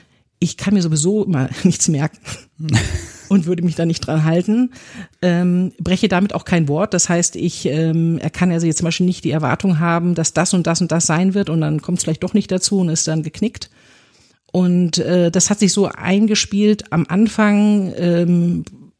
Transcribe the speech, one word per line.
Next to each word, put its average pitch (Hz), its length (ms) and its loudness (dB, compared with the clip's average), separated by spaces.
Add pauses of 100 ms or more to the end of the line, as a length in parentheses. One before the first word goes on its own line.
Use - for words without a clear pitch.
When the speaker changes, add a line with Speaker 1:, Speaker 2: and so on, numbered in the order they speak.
(400)
Speaker 1:
Ich 165 160 -2
kann 202 180 0
mir 190 80 4
sowieso 170 420 0
immer 135 320 0
<laughs> - 60 -6
nichts - 240 0
merken 156 320 -2 (400)
Speaker 2:
<laughs> 156 100 -8 (600)
Speaker 1:
und 190 180 2
würde 170 160 -2
mich 170 140 -2
da 165 100 0
nicht 165 140 -2
dran 156 240 -2
halten. 214 480 0 (480)
Ähm, 180 580 2
breche 180 300 0
damit 190 260 0
auch - 100 -8
kein 165 220 0
Wort. 156 280 -2
Das 175 140 -2
heißt, 170 280 -2
ich, - 300 -4
ähm, 165 520 0
er - 120 -6
kann 180 200 0
also 170 160 0
jetzt 160 120 0
zum 165 80 2
Beispiel 175 200 0
nicht 180 160 -2
die - 80 -2
Erwartung 156 480 0
haben, 170 380 0
dass 165 160 -2
das 165 200 0
und 180 140 0
das 165 140 0
und 175 100 -2
das 165 160 0
sein 185 280 2
wird 202 140 0
und 160 120 0
dann 151 200 -2
kommt's 175 220 -4
vielleicht 160 220 -4
doch - 100 -2
nicht 202 160 0
dazu 190 300 0
und 180 80 0
ist 160 180 -2
dann 160 160 -2
geknickt. - 480 -6 (800)
Und, 180 480 2
äh, 175 320 2
das 175 180 0
hat 202 120 -2
sich 185 120 4
so 202 140 2
eingespielt 208 1080 0
am 156 160 0
Anfang, 208 880 2
ähm, 175 680 2 (360)